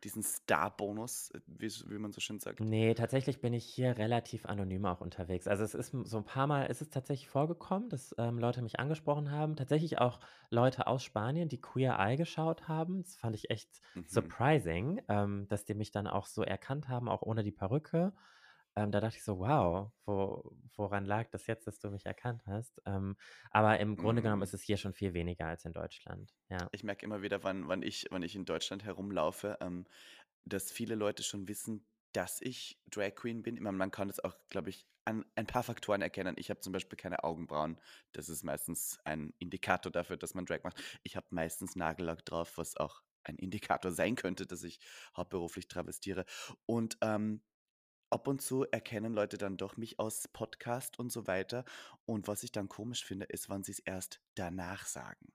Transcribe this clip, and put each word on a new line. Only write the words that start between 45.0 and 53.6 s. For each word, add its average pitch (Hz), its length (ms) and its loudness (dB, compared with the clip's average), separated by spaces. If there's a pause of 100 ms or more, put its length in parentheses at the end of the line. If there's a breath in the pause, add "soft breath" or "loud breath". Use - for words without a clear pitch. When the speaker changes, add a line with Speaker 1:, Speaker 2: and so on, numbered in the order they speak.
Speaker 1:
hauptberuflich 90 520 -4
travestiere. 90 560 -4 (420 loud breath)
Und, 113 360 0
ähm, 107 400 2 (680)
ab - 180 0
und 139 140 0
zu 131 280 2
erkennen 113 440 -2
Leute 104 240 2
dann 98 180 -2
doch 98 200 -4
mich 113 240 -10
aus 110 280 -2
Podcast - 720 -4
und 123 140 -4
so 110 140 -4
weiter. 95 380 0 (420 loud breath)
Und 110 220 0
was 104 160 0
ich 120 80 -8
dann 98 160 -2
komisch 117 360 -6
finde, 98 220 -6
ist, - 220 -8
wann 98 160 -4